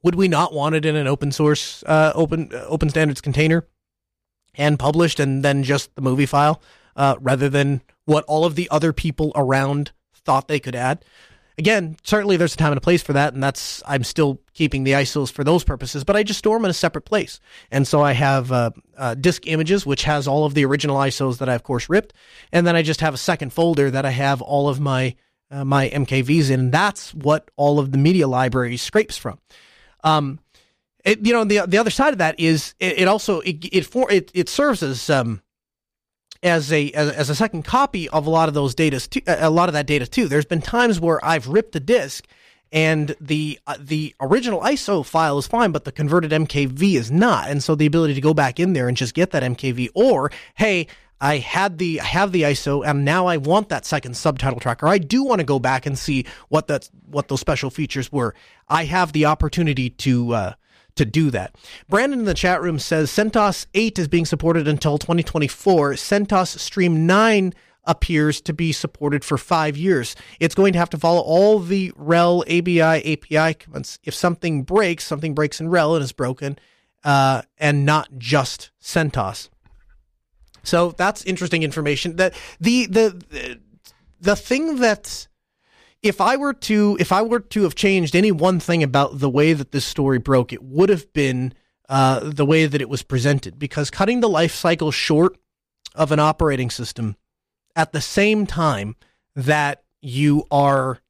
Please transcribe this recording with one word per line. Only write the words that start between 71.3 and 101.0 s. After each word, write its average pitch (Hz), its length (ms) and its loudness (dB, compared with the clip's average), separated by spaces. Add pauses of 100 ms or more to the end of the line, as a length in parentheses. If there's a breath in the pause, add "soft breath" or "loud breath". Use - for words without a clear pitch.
the 185 360 -2
rel 170 500 2
A 170 140 0
B 175 220 2
I 160 240 4
A 151 100 -2
P - 220 -4
I 160 160 2
commands. - 500 -14
If 151 100 -8
something 165 500 -2
breaks, 180 420 0
something 151 280 -6
breaks 151 280 -2
in 160 80 -6
rel 165 260 2
and 147 80 0
is 127 80 -6
broken, 139 480 -6 (460 soft breath)
uh, 135 380 4 (140)
and 147 280 2
not 151 320 2
just 127 540 -2 (100)
centos." 131 640 -4 (1160)
So 175 280 0
that's 196 320 -2
interesting 180 400 -4
information. 151 540 -4
That 185 160 0 (260 loud breath)
the, 233 280 2
the, 190 420 0
the, 127 300 -12 (600)
the 196 160 0
thing 277 460 -4
that - 460 -2 (760 soft breath)
if 208 160 0
I 214 160 2
were 277 180 -2
to, 208 460 2
if 175 120 0
I 190 100 4
were 233 180 0
to 208 220 -4
have 170 140 0
changed 185 400 0
any 208 160 4
one 175 280 2
thing 170 220 0
about 139 380 0
the 139 100 0
way 147 240 4
that 139 180 -4
this 139 140 -2
story 135 320 0
broke, 127 340 0
it 123 120 -12
would 151 260 2
have 185 240 -2
been, 131 400 -2 (360)
uh, 135 340 2
the 147 200 -2
way 156 220 4
that 143 160 -2
it 117 80 -6
was 135 140 -6
presented, 131 560 -2
because 147 320 -4
cutting 233 280 0
the 233 80 2
life 165 240 2
cycle 170 380 0
short 160 480 2 (560)
of 151 180 0
an 151 80 2
operating 151 520 0
system 110 460 -8 (580)
at 160 160 0
the 147 100 -4
same 208 460 0
time 113 480 -2 (400)
that 143 480 0 (180)
you 143 480 0
are 139 480 2 (120)